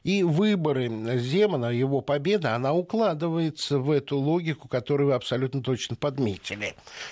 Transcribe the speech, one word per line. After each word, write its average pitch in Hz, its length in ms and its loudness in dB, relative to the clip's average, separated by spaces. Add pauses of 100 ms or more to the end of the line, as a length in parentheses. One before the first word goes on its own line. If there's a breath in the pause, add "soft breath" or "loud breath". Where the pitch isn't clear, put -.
И 196 200 2
выборы 143 960 2
Земана, 139 500 2
его 131 340 0
победа, 147 540 0
она 131 180 0
укладывается 165 1080 0
в 135 100 0
эту 143 280 0
логику, 160 500 0
которую 139 400 0
вы 135 60 4
абсолютно 127 500 -2
точно 120 320 -2
подметили. 104 800 -4 (360 loud breath)